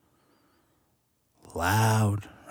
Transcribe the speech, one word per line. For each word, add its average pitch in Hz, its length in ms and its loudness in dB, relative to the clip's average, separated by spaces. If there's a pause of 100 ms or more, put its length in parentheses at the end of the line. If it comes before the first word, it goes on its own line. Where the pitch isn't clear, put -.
(1600)
loud, 104 720 0 (240)